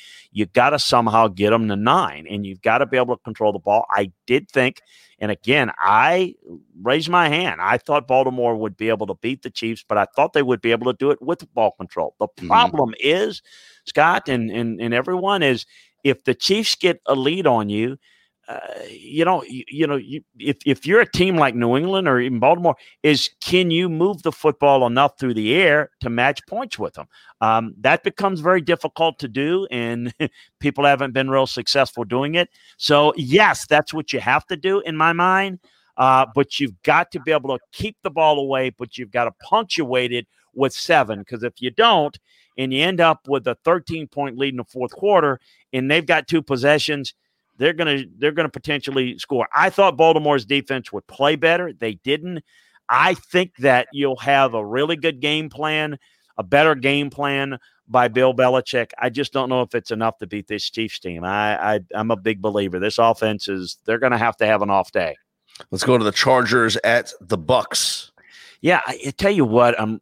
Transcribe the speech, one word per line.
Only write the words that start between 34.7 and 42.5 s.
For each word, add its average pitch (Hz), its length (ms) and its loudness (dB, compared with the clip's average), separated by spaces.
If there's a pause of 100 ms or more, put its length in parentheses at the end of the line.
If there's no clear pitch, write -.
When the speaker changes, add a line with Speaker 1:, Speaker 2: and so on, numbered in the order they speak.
Speaker 1:
in 160 160 -8
my 160 160 2
mind, 185 460 0 (380)
uh, 131 380 4
but 139 260 -2
you've 117 220 -6
got 156 300 0
to 160 80 -10
be 139 120 -4
able 135 240 -2
to - 160 -14
keep 180 300 -10
the 185 80 -6
ball 151 280 2
away, 135 320 -2
but - 280 -14
you've 117 120 -12
gotta 120 220 -2 (100)
punctuate 127 720 -2
it 120 140 -6 (280)
with 131 180 0
seven, 113 520 0
'cause 110 180 -10
if 120 180 -8
you 123 100 -6
don't, 185 480 2 (380)